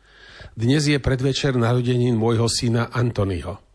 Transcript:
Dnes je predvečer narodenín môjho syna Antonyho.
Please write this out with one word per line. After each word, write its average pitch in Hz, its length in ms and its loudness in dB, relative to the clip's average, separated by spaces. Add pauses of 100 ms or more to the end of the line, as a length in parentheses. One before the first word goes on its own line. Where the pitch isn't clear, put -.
(580)
Dnes 143 320 2
je 143 80 2
predvečer 131 560 0
narodenín 123 640 2
môjho 113 320 2
syna 117 400 -2
Antonyho. 104 720 -4 (120)